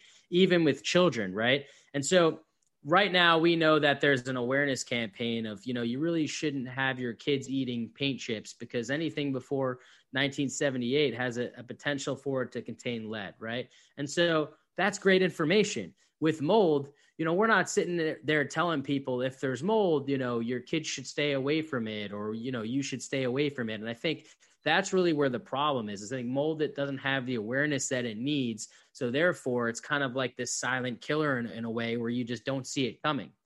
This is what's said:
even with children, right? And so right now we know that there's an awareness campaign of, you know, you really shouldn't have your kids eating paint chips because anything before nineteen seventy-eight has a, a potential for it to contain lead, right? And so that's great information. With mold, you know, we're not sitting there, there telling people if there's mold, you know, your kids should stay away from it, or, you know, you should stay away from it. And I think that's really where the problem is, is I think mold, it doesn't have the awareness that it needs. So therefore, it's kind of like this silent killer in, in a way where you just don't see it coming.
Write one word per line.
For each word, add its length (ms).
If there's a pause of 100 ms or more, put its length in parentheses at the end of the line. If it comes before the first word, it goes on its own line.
(300)
even 320
with 220
children, 500
right? 320 (260)
And 120
so 360 (440)
right 280
now 260
we 180
know 220
that 220
there's 280
an 80
awareness 480
campaign 640
of, 200
you 80
know, 80
you 160
really 280
shouldn't 420
have 320
your 140
kids 340
eating 460
paint 260
chips 340
because 360
anything 420
before 480 (320)
nineteen 360
seventy-eight 640
has 240
a, 200
a 40
potential 520
for 280
it 100
to 100
contain 480
lead, 280
right? 300 (300)
And 100
so 420 (260)
that's 220
great 240
information. 680 (280)
With 200
mold, 500 (280)
you 60
know, 100
we're 140
not 200
sitting 280
there, 260
there 220
telling 380
people 400
if 180
there's 220
mold, 460
you 100
know, 200
your 220
kids 280
should 180
stay 260
away 300
from 260
it, 240
or, 220
you 180
know, 100
you 200
should 200
stay 220
away 260
from 200
it. 100
And 80
I 60
think 320 (380)
that's 280
really 200
where 160
the 100
problem 500
is, 120
is 120
I 40
think 120
mold, 340
it 140
doesn't 220
have 280
the 80
awareness 540
that 160
it 120
needs. 520 (240)
So 180
therefore, 580
it's 120
kind 220
of 120
like 220
this 180
silent 460
killer 380
in, 80
in 180
a 60
way 260
where 120
you 160
just 200
don't 220
see 200
it 160
coming. 300 (120)